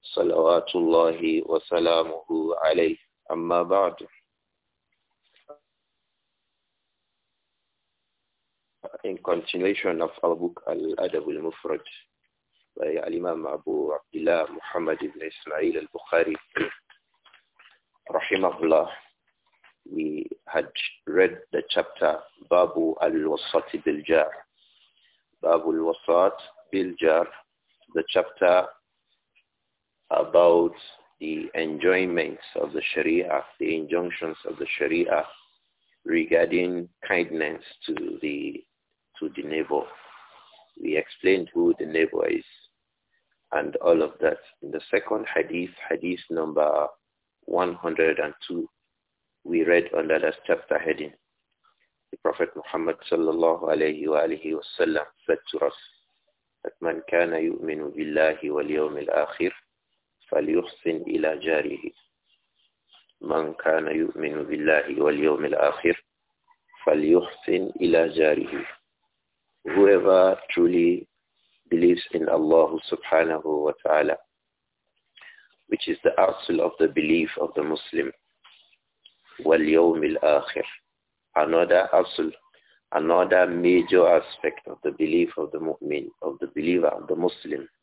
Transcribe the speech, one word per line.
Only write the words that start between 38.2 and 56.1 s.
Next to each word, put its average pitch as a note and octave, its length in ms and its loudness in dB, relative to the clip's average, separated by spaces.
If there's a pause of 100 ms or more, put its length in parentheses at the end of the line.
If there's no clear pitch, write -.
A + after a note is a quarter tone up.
the, C#2+ 420 -8 (560)
to D#2 160 -8
the - 80 -12
neighbor. D2+ 380 -4 (1000)
We D2+ 160 -2
explained F#2 560 0
who E2+ 260 2
the D#2 60 -4
neighbor D#2+ 420 0
is - 160 -2 (1080)
and D2 260 -4
all E2+ 240 4
of D2+ 100 -2 (100)
that. D#2 180 0 (220)
In C#2+ 100 -14
the D#2 100 -8 (100)
second G#2+ 420 -2
hadith, F2 380 -2 (180)
hadith E2+ 300 -4 (100)
number D2+ 580 0 (580)
one F2 300 -2
hundred D#2+ 440 0
and D2+ 140 -6 (140)
two, E2+ 220 -6 (720)
we E2 200 0
read E2+ 220 4 (120)
under D#2+ 220 0
that D#2 160 -2 (100)
chapter E2 340 -2
heading. D2+ 340 -6 (960)
The - 60 -16
Prophet E2 380 -2
Muhammad E2 400 -4 (160)
sallallahu E2 520 2
alayhi D#2 440 0
wa D2+ 140 2
alihi D#2+ 340 -4
wa D2 60 -8 (180)
sallam D#2 260 0 (200)
said D#2+ 140 0 (120)
to D#2 140 -8
us C#2+ 80 -2 (880)